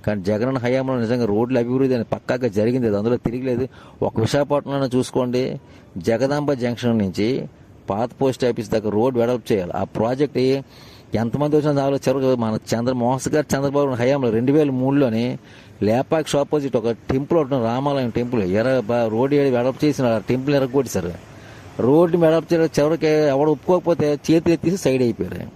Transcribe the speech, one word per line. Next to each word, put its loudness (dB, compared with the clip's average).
కానీ -2
జగనన్న -2
హయాంలో -2
నిజంగా 0
రోడ్ల 2
అభివృద్ధి 0
అనేది -4
పక్కాగా -4
జరిగింది, 0
అది 2
అందులో 0
తిరిగిలేదు. -4
ఒక -2
విశాఖపట్నంలో 0
చూసుకోండి, -2
జగదాంబ 0
జంక్షన్ -2
నుంచి 0
పాత -2
పోస్ట్ 0
ఆఫీస్ -2
దాకా -2
రోడ్ 2
డెవలప్ 0
చేయాలి. 0
ఆ 0
ప్రాజెక్ట్ -2
ఎంతమంది 0
వచ్చినా 2
దానిలో 0
చివరికి 0
మన 0
చంద్ర-, 0
మోహన్ 0
గారు 0
చంద్రబాబు 0
నాయుడు -2
హయాంలో 2
రెండు 2
వేల 4
మూడులోని 0
లేపాక్షి 0
ఆపోజిట్ -2
ఒక 0
టెంపుల్ 0
ఒకటి 0
ఉంది, 0
రామాలయం -2
టెంపుల్, -2
ఎర్ర 0
బా-, 0
రోడ్ 0
ఏడు 2
డెవలప్ 0
చేసిన 0
ఆ 2
టెంపుల్ 0
ఎరగొట్టేశారు. 0
రోడ్డు 4
డెవలప్ 2
చేయడం 2
చివరికి 2
ఎవడు 2
ఒప్పుకోకపోతే 0
చేతులు 2
ఎత్తేసి 0
సైడ్ 0
అయిపోయారు. -4